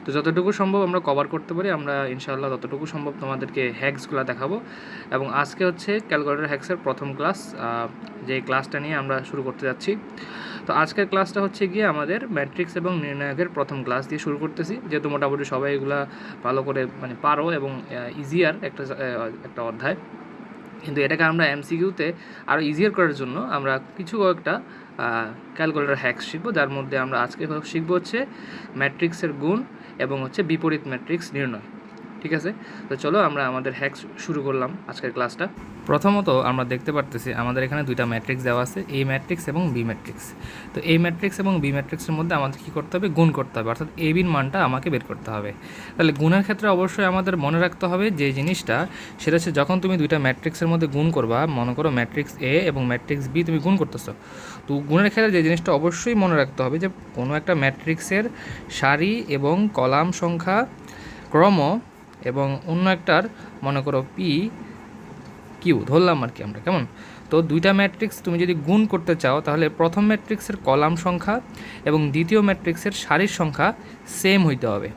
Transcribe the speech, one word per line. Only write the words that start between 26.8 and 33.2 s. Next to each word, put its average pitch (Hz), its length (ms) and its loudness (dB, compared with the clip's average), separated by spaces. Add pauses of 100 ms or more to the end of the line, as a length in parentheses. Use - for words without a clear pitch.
আমরা 131 240 0
আজকে 127 240 -4 (180)
শিখবো 165 300 -2
হচ্ছে 220 320 0 (500)
ম্যাট্রিক্সের 151 560 0
গুণ 160 300 0 (360)
এবং 139 240 -2
হচ্ছে 131 200 -4
বিপরীত 160 440 0
ম্যাট্রিক্স 147 460 -4
নির্ণয়। 127 280 -2 (640)
ঠিক 156 100 -2
আছে, 160 200 -2 (360)
তো 139 80 -2
চলো 151 220 2
আমরা 147 280 2